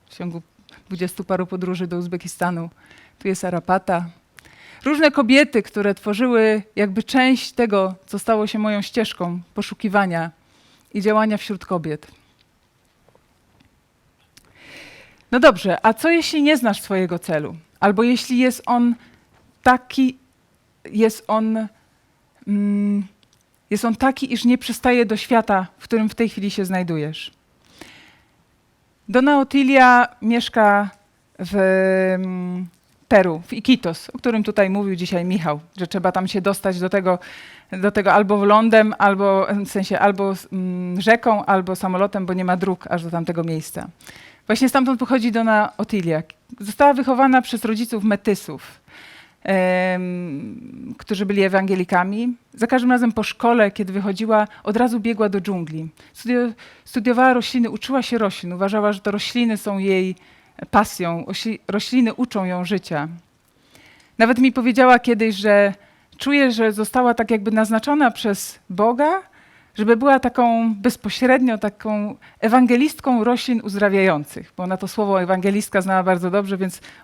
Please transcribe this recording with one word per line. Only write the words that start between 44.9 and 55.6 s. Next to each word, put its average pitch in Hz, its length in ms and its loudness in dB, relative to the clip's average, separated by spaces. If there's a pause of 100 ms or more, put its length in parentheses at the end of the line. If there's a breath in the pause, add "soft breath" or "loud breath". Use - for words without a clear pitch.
pochodzi 247 320 0
Donna 220 460 2
Otilia. 170 460 -4 (360)
Została 277 340 4
wychowana 262 480 2
przez - 240 -6
rodziców 220 380 -4
metysów, 202 800 -4 (640 loud breath)
em, 180 1500 -4
którzy 202 280 -6
byli 202 180 2
ewangelikami. 196 920 0 (180)
Za 233 140 -4
każdym 247 240 2
razem 240 200 2
po 214 120 -2
szkole, 233 480 2
kiedy 190 220 -6
wychodziła, 208 540 0 (160 loud breath)
od 214 140 -2
razu 240 220 0
biegła 214 300 0
do 196 120 -4
dżungli. 160 480 -6 (240 soft breath)